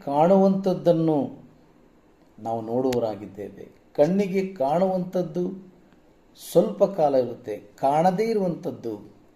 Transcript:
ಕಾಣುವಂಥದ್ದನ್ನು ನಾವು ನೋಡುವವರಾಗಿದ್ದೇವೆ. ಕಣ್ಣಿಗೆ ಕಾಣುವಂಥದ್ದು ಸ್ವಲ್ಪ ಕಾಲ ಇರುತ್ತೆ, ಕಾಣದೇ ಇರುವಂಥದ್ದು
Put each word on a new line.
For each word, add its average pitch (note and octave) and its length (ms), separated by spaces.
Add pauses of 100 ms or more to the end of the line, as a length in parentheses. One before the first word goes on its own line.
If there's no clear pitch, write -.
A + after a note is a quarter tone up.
ಕಾಣುವಂಥದ್ದನ್ನು E3+ 1200 (1200)
ನಾವು A2+ 240
ನೋಡುವವರಾಗಿದ್ದೇವೆ. A2 1040 (300)
ಕಣ್ಣಿಗೆ F#3+ 480 (120)
ಕಾಣುವಂಥದ್ದು F3+ 880 (960)
ಸ್ವಲ್ಪ G3 500
ಕಾಲ D3 260
ಇರುತ್ತೆ, A#2 380 (220)
ಕಾಣದೇ F3 500
ಇರುವಂಥದ್ದು D#3+ 640 (440)